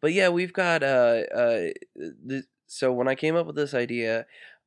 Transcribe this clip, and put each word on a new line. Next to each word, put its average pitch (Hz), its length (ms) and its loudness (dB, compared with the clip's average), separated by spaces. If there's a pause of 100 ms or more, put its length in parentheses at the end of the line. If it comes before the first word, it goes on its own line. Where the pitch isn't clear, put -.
but 156 120 0
yeah, 185 160 2
we've 175 240 0
got, 170 280 0
uh, 123 400 4 (100)
uh, 117 360 0 (600)
th-, 131 180 -6 (200)
so - 260 0
when 123 160 0
I 131 60 2
came 156 220 0
up 170 100 0
with 151 100 -12
this 143 200 -2
idea, 117 500 -2 (420)